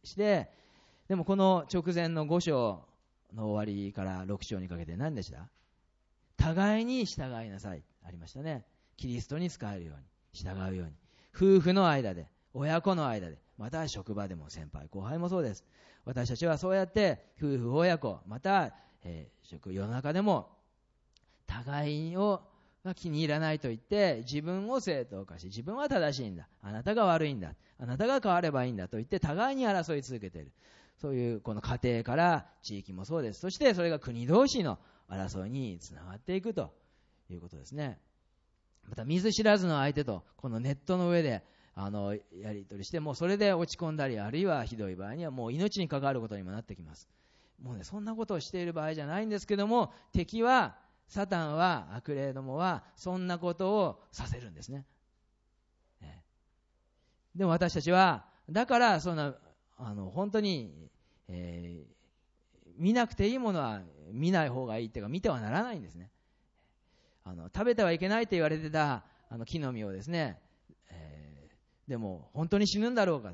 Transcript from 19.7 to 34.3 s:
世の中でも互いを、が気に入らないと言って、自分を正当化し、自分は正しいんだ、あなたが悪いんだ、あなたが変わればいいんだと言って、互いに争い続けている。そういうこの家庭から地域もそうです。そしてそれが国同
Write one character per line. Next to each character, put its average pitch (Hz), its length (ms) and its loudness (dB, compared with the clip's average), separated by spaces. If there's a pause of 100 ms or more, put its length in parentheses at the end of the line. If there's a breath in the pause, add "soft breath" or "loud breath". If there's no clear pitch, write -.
世 98 140 -2
の 110 60 -4
中 131 200 -2
で 185 100 2
も 180 260 4 (960)
互 147 640 -2
い 175 60 -6
を、 202 260 0 (420 soft breath)
が 185 100 -6
気 - 160 -8
に 151 80 0
入 160 80 2
ら 147 140 2
な 156 120 2
い 151 60 0
と 139 100 -4
言 117 80 -2
っ 117 40 -10
て、 180 440 2
自 139 160 -2
分 185 300 -2
を 262 80 0
正 156 260 -2
当 98 200 -10
化 85 160 -16
し、 82 60 -12
自 107 180 -10
分 185 100 -6
は 285 140 -2
正 151 340 2
し - 20 -4
い 104 60 -6
ん 90 60 -8
だ、 76 120 -14 (140)
あ 98 80 -10
な 110 140 -6
た 202 100 0
が 220 100 4
悪 165 220 6
い 143 80 -2
ん 113 60 -6
だ、 85 140 -8 (240 soft breath)
あ 127 80 -8
な 123 120 -4
た 202 80 2
が 262 140 4
変 214 100 2
わ 175 100 6
れ 165 120 2
ば 131 120 2
い 127 40 0
い 123 40 -2
ん 113 40 -4
だ 92 100 -4
と 107 120 -6
言 110 60 -4
っ - 40 -16
て、 196 100 0
互 202 360 0
い - 20 -4
に 262 100 2
争 175 300 0
い 143 60 -2
続 123 180 -8
け 98 100 -8
て 85 80 -14
い 78 40 -12
る。 69 100 -18 (460 soft breath)
そ 147 120 -4
う 139 40 -2
い 120 200 0
う 107 60 -6
こ 113 120 -6
の 104 80 -4
家 127 220 -2
庭 117 220 2
か 123 120 -2
ら 165 300 4 (160)
地 104 160 -8
域 98 140 -12
も 90 120 -8
そ 165 140 -4
う 156 40 -2
で 110 120 -4
す。 - 60 -18
そ 185 100 -4
し - 80 -8
て 262 160 6
そ 180 80 0
れ 170 80 2
が 156 80 0
国 120 280 -6
同 202 200 8